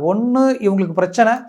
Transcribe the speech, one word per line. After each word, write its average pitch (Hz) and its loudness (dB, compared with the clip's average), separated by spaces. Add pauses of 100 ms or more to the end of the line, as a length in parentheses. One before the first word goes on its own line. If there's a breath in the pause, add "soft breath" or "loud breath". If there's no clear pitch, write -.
ஒண்ணு 247 0
இவங்களுக்கு 190 0
பிரச்சனை, 185 2 (160)